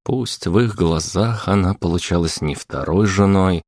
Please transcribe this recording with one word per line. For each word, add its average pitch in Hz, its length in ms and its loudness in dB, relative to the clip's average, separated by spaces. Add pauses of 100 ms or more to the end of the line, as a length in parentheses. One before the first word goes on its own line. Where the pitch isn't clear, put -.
пусть 123 420 -4
в 90 120 2
их 117 180 2
глазах 90 720 0
она 98 260 2
получалась 85 680 -2
не 76 120 -2
второй 78 520 0
женой, 95 600 2